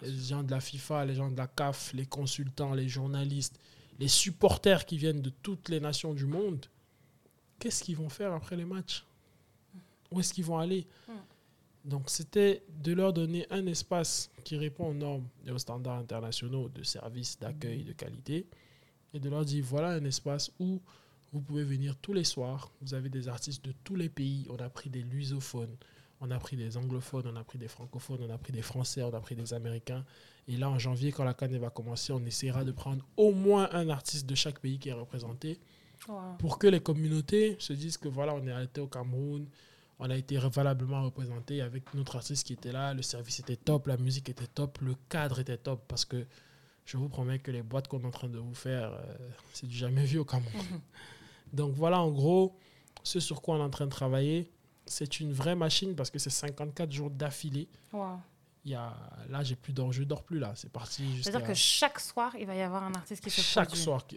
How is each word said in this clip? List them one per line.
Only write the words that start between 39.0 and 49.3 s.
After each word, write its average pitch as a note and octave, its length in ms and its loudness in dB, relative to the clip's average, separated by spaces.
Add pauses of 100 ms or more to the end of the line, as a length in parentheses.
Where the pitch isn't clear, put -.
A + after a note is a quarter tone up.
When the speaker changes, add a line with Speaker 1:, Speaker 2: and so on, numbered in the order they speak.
Speaker 1:
on B2+ 100 -2
a C3 80 2
été C3+ 200 -2
valablement C3+ 640 2
représenté B2+ 600 -4
avec B2+ 320 -6
notre C3+ 240 -2
artiste C3+ 280 -2
qui - 60 -8
était B2 220 -6
là, C3+ 200 0
le C3 80 -2
service A#2+ 380 -6
était B2 160 -4
top, D3 320 4
la C3 80 4
musique C3 320 0
était B2 200 -6
top, C#3+ 340 -4
le C3 140 0 (120)
cadre D3 320 2
était B2+ 160 -2
top, B2+ 320 -4
parce - 160 -2
que B2 220 -2 (580)
je - 140 -6
vous C3+ 100 0
promets C3 320 -2
que C3+ 120 -6
les A#2+ 100 -4
boîtes C3 260 -2
qu'on C3+ 140 -4
est A#2+ 40 -4
en B2+ 60 -2
train - 160 -6
de A#2 100 -4
vous A#2+ 160 -6
faire, B2+ 380 -2
euh, - 240 -8 (380)